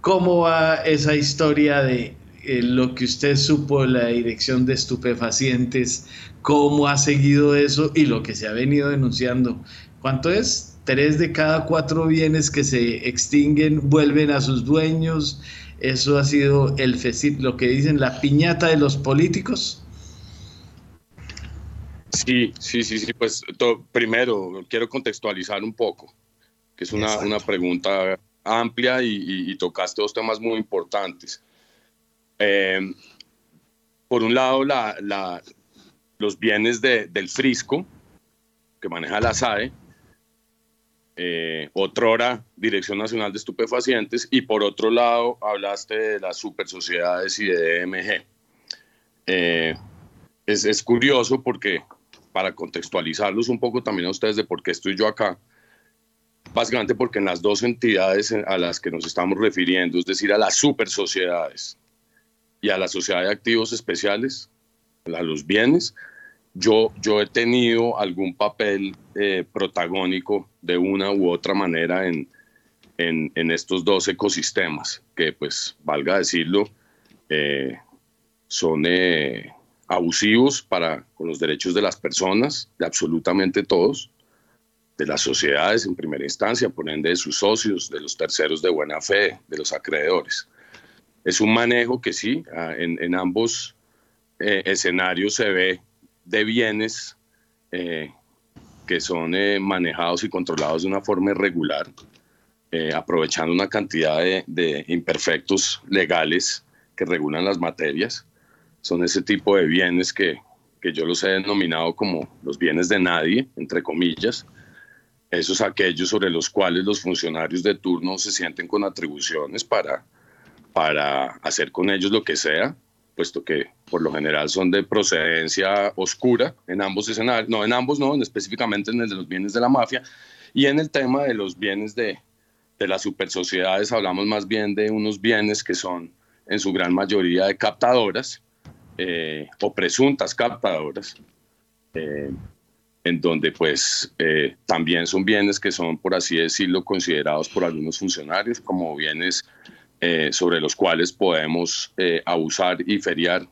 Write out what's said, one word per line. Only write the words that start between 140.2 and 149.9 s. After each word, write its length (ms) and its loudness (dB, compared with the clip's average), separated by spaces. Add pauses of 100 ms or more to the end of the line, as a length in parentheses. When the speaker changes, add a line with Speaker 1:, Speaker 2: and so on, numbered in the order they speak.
Speaker 2:
captadoras, 800 -4 (800)
eh, 360 -6 (760)
en 160 0
donde 320 2
pues, 640 0
eh, 380 0 (100)
también 400 0
son 180 0
bienes 340 2
que 140 -2
son, 260 -4
por 160 -2
así 220 -2
decirlo, 480 0
considerados 640 -2
por 160 -2
algunos 340 -4
funcionarios 640 -4
como 360 -4
bienes, 480 -4 (560)